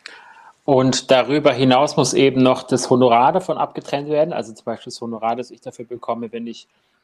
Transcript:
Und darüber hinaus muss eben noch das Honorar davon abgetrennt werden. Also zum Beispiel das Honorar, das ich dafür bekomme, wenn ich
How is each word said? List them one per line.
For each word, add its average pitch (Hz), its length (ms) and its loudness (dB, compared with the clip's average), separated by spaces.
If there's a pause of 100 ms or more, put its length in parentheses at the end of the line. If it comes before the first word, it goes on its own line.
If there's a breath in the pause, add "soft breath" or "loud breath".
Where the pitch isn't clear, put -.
(640 loud breath)
Und 131 480 2
darüber 135 400 2
hinaus 131 440 2
muss 135 160 0
eben 131 300 2
noch 127 220 2
das - 260 -4
Honorar 127 420 4
davon 165 240 -4
abgetrennt 143 520 -8
werden. 151 240 0
Also 113 200 -8
zum - 120 -20
Beispiel 117 260 -10
das - 100 -16
Honorar, 117 360 -6
das 123 160 -12
ich - 80 -20
dafür 123 240 -18
bekomme, 117 480 -10
wenn 117 160 -12
ich - 180 -18 (380)